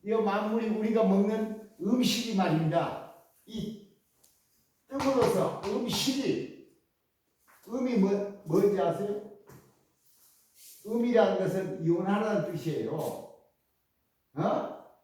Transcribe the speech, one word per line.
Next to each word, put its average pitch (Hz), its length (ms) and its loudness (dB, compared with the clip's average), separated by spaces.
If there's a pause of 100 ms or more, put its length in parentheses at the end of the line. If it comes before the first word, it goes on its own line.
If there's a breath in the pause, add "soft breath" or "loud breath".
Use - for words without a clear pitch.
이 208 80 -6
만물이 214 580 0
우리가 214 340 2
먹는 208 640 2 (100)
음식이 208 560 2
말입니다. 160 760 0 (320)
이 208 400 -10 (1000)
뜸으로써 262 760 2
음식이, 240 1000 -2 (1000)
음이 247 300 0
뭐, 196 460 0
뭔지 185 360 2
아세요? 196 480 -4 (1600)
음이라는 226 520 4
것은 185 460 -2
이온하라는 196 680 0
뜻이에요. - 840 -6 (1000)
어? - 440 -2 (260)